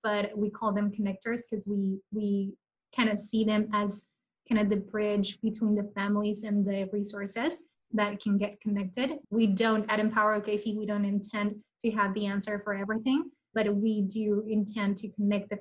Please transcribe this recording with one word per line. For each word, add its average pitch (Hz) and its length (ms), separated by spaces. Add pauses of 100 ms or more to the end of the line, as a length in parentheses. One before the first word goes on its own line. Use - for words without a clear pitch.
but 208 340
we 208 140
call 208 220
them 208 180
connectors 208 580
'cause 202 180
we, 196 320 (140)
we 202 400 (420)
kinda 220 220
see 220 280
them 208 280
as 208 320 (440)
kind 220 120
of 208 80
the 196 160
bridge 208 560
between 220 340
the 202 200
families 208 500
and 208 220
the 196 260
resources 208 680 (300)
that 208 280
can 202 160
get 202 240
connected. 214 580 (120)
We 226 160
don't, 214 420
at 214 100
Empower 214 360
O 208 80
K 208 160
C, 208 180
we 214 80
don't 208 220
intend 208 480 (280)
to 226 100
have 202 200
the 208 140
answer 202 380
for 208 100
everything, 220 560 (240)
but 208 200
we 208 280
do 208 440
intend 208 520
to 214 120
connect 202 380
the 202 120